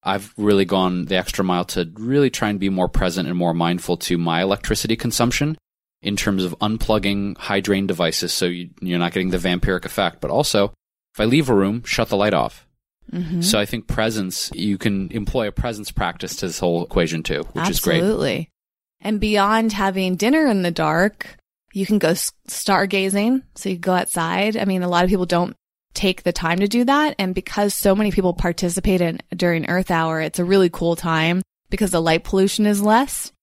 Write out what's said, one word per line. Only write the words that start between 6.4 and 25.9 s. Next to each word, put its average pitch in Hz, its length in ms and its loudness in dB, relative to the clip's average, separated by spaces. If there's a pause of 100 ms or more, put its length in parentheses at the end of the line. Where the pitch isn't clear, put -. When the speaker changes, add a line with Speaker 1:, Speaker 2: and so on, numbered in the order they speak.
Speaker 1:
of 87 140 -6
unplugging 101 800 -2
high 101 220 -2
drain 98 260 0
devices 87 460 -2
so - 140 -2
you, 87 240 -4 (120)
you're 90 180 -2
not 87 120 0
getting 92 200 -2
the 92 60 -2
vampiric 90 480 0
effect. - 360 -2
But - 100 -4
also, 104 400 2 (420)
if - 60 -16
I 107 60 2
leave 131 240 4
a 123 40 4
room, 104 300 2
shut - 240 -2
the - 80 -2
light 101 180 2
off. 64 320 -2 (460)
Speaker 2:
Mm-hmm. 175 300 -4
Speaker 1:
So 208 180 0
I - 60 0
think - 220 -8
presence, 110 680 -2
you 101 240 -2
can 98 340 -2
employ 110 380 -2
a - 20 -10
presence 107 400 -6
practice - 460 -4
to 95 100 -6
this 85 120 -6
whole 85 240 2
equation 82 380 -2
too, 73 300 -4
which 165 180 -2
is - 120 -2
great. 170 160 2
Speaker 2:
Absolutely. 160 500 0 (540)
And 208 180 -2
beyond 214 540 2
having 190 420 0
dinner 277 320 2
in 202 140 2
the 175 100 0
dark, 165 640 0 (380)
you 190 120 -2
can 208 140 2
go 160 100 4
s-, - 220 0 (160)
stargazing. 196 960 0 (120)
So - 140 -8
you 180 80 -2
go 185 160 0
outside. 180 640 0
I 202 100 -2
mean, 185 180 0
a 180 60 -2
lot 175 140 4
of 185 60 4
people 185 160 2
don't 175 300 0 (400)